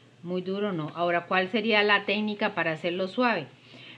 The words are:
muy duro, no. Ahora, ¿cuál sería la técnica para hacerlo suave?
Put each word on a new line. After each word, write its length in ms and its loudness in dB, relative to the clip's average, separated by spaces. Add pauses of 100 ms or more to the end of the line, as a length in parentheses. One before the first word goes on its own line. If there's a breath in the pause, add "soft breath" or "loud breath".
(240 loud breath)
muy 180 -4
duro, 300 -2
no. 240 -4
Ahora, 320 0
¿cuál 220 2
sería 340 2
la 220 4
técnica 500 -2
para 160 0
hacerlo 360 -2
suave? 400 0 (500 loud breath)